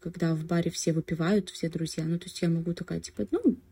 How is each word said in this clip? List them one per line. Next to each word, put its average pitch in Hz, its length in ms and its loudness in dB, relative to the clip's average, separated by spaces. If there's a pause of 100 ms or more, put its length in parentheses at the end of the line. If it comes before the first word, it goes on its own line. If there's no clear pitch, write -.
когда 170 320 0
в 156 120 -2
баре 170 240 2
все - 220 0
выпивают, 170 580 2
все - 180 -6
друзья. 165 360 -4
Ну, 165 140 0
то - 80 -8
есть - 160 -12
я 175 60 4
могу 165 240 2
такая, 170 280 -4
типа, - 300 -6
"Ну, 381 260 4 (160)